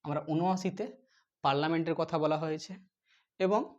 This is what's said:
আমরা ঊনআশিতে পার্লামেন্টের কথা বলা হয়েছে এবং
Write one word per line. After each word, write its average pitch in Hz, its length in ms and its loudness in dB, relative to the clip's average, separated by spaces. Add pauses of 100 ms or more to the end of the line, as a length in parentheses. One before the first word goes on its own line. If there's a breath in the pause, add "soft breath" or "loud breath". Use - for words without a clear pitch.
আমরা 147 240 -2
ঊনআশিতে 185 560 0 (600 soft breath)
পার্লামেন্টের 156 560 2
কথা 165 180 0
বলা 151 200 2
হয়েছে 160 340 -6 (680 soft breath)
এবং 190 200 4 (180)